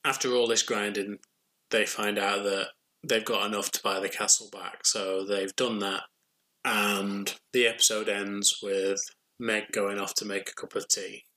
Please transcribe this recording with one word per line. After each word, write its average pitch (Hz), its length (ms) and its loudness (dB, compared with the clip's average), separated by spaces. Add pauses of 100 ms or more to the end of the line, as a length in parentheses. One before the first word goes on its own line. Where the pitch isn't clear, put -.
After 131 300 0
all 120 160 4
this 113 140 2
grinding, 104 560 -2 (520)
they 110 140 4
find 104 340 -2
out 101 260 2
that 98 240 0 (380)
they've 113 180 2
got 104 220 0
enough 104 260 -2
to - 100 -4
buy 98 180 0
the 98 80 -2
castle 104 420 2
back, - 360 -8
so 95 360 0
they've 98 320 -2
done 117 260 0
that, 98 240 -2 (600)
and 101 720 0 (180)
the 123 140 6
episode 110 420 2
ends 101 540 0
with 98 480 0 (280)
Meg 107 320 0
going 101 280 0
off 98 160 -6
to - 100 -2
make 98 240 -4
a - 60 -12
cup - 200 -12
of 98 140 -4
tea. 90 380 -4 (100)